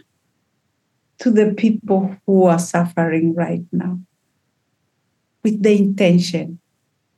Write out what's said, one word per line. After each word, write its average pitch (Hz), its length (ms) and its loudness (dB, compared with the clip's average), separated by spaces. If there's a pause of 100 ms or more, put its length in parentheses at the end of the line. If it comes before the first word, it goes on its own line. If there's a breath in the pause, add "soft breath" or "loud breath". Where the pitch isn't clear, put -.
(1200)
to 247 120 -2
the 208 220 2
people 196 640 -2 (100)
who 190 180 4
are 170 160 4
suffering 165 760 -2
right 170 380 -4
now 180 260 -4 (1400)
with 214 200 -2
the 208 140 4
intention 175 840 0 (580)